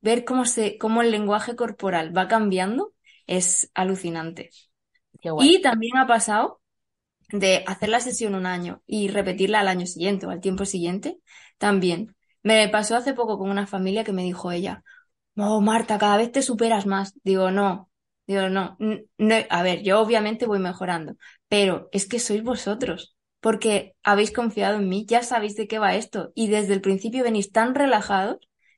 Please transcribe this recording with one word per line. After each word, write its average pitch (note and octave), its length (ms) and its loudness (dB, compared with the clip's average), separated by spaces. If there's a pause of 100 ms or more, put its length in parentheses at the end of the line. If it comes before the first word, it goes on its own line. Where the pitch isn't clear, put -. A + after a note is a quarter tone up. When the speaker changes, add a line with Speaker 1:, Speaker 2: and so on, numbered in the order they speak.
Speaker 1:
Ver A#3+ 240 0
cómo B3+ 200 0
se, G#3+ 340 -2
cómo A3+ 240 0
el A#3 80 4
lenguaje G#3+ 460 -2
corporal F#3 600 -4
va F#3 120 2
cambiando G#3+ 640 0 (340)
es - 480 0
alucinante. F3 760 -4 (680)
Speaker 2:
Qué E3+ 100 -6
guay. C4+ 260 6
Speaker 1:
Y F4+ 60 -2
también A#3 340 0
ha C4 100 4
pasado A#3 540 0 (720)
de F#3+ 360 2
hacer G3 240 -4
la A#3 100 2
sesión B3 340 -4
un F#3 120 -2
año F3+ 400 -8
y G#3 220 -2
repetirla G3 520 0
al G3 80 2
año F3+ 180 -2
siguiente F#3+ 400 -4
o F#3 40 -6
al F3 100 -8
tiempo F#3+ 240 -4
siguiente, F#3+ 540 -6 (400)
también. F#3+ 580 0 (260)
Me G#3+ 260 4
pasó G#3+ 280 0
hace B3+ 180 -2
poco A3 240 -2
con F#3+ 120 -4
una G3 160 -4
familia G3 380 -4
que G#3+ 80 -6
me F#3 120 -2
dijo F3+ 260 -6
ella, F3 320 -6 (540)
"Oh, G#3 240 0
Marta, A3 380 2
cada G#3 180 4
vez A#3+ 160 2
te C4+ 100 2
superas A3+ 440 0
más". G3 280 -2 (100)
Digo, F#3+ 260 2
"No, F#3+ 400 0 (360)
digo, G3 220 0
no, F#3+ 320 -2
n-, G#3+ 260 -4 (120)
no, G#3+ 160 4 (160)
a E3+ 120 2
ver, F3+ 200 0
yo G3+ 180 4
obviamente A3 460 0
voy G#3 120 0
mejorando, F3+ 580 -4 (320)
pero G3 440 2
es G3 160 -2
que A#3 100 -2
sois G#3+ 240 -2
vosotros, A3+ 720 -6 (240)
porque A3 640 0
habéis G#3 300 4
confiado G#3 460 -2
en G3 100 0
mí, G3+ 180 -4
ya A#3 160 2
sabéis A3 340 -4
de A3 120 -6
qué A3 100 -6
va G3 160 2
esto, G#3+ 400 -6
y A3 140 -2
desde G3+ 260 2
el F#3+ 60 0
principio G#3 440 0
venís G#3+ 280 0
tan A#3+ 220 2
relajados G#3+ 640 0 (400)